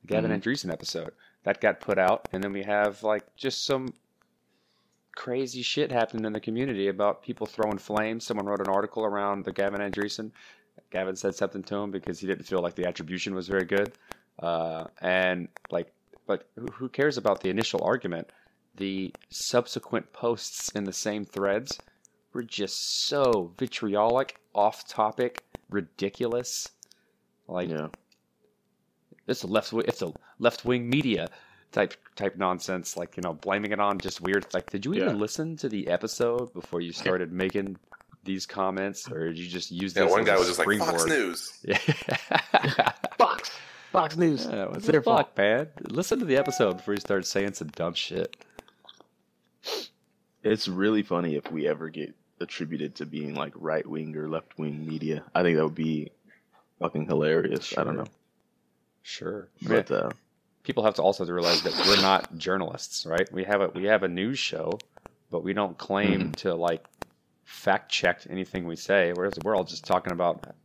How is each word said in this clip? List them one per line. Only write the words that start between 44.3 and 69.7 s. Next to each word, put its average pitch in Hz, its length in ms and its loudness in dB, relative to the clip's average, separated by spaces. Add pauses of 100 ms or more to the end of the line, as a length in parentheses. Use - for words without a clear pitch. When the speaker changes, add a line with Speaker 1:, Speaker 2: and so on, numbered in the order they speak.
Speaker 1:
Yeah, 101 220 -4
what - 100 -6
Speaker 2:
It's 101 100 -4
Speaker 1:
the 147 60 6
Speaker 2:
their 151 100 6
fault. 226 260 4
Speaker 1:
fuck, - 100 -8
man? 113 300 4 (200)
Listen 185 300 0
to 233 80 0
the 131 100 6
episode 127 420 4
before - 160 -4
you 101 60 -2
start 95 240 0
saying 98 300 0
some 80 140 -8
dumb 85 260 -4
shit. - 420 -4 (2000)
Speaker 2:
It's 107 260 0
really 101 340 2
funny 87 340 0
if 71 140 -6
we 78 160 -2
ever 80 220 -2
get 78 260 -10 (260)
attributed 76 560 -6
to 76 100 -8
being, 76 280 -8
like, 73 220 -4
right-wing 78 600 -4
or 76 120 -4
left-wing 78 580 -6
media. 78 380 -4 (100)
I 87 80 4
think 85 140 6
that 78 80 6
would 78 100 0
be 78 360 -2 (680)
fucking 80 280 -2
hilarious. 78 680 2
I - 80 2
don't - 100 0
Speaker 1:
Sure. - 100 -4
Speaker 2:
know. - 60 -14 (920)
Speaker 1:
Sure. - 460 -8 (140)
Speaker 2:
But, 110 280 0
Speaker 1:
Yeah. 58 60 2
Speaker 2:
uh, - 140 0 (520)
Speaker 1:
People 127 200 -2
have 107 140 4
to - 60 -2
also 95 220 4
realize 85 380 2
that 85 100 0 (140)
we're 98 160 6
not 95 360 4
journalists, - 680 -2
right? 85 260 2
We 92 120 -2
have 101 160 4
a, 92 80 4
we 90 160 -4
have 104 180 6
a 95 60 0
news 98 280 -2
show, 82 440 -2 (500)
but 82 140 -2
we 95 80 0
don't 98 260 0
claim 98 420 2
Speaker 2:
Mm-hmm. 82 120 -2
Speaker 1:
to, 90 240 -2
like, 85 280 0 (600)
fact - 440 0
check - 400 2
anything 90 380 -4
we 82 80 -6
say. 90 380 4
We're, 90 180 0 (140)
we're 107 100 2
all 92 80 4
just 82 240 -8